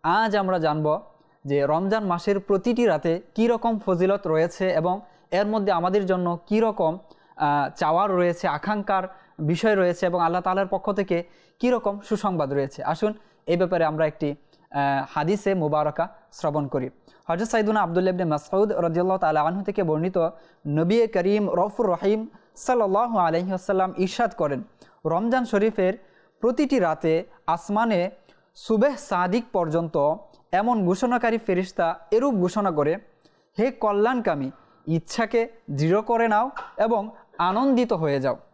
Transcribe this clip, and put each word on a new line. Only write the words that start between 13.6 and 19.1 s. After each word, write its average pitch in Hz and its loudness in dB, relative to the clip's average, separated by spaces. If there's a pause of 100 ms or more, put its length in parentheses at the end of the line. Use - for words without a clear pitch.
আমরা 156 0
একটি, 151 -2
আহ, 139 -4
হাদিসে 196 0
মুবারকা 151 0 (240)
শ্রবণ 147 -2
করি। 139 -4 (380)
হযরত 180 -2
সাইদুনা 214 0
আব্দুল্লাহ 185 0
ইবনে 180 -2
মাসউদ 190 0
রাদিয়াল্লাহু 175 0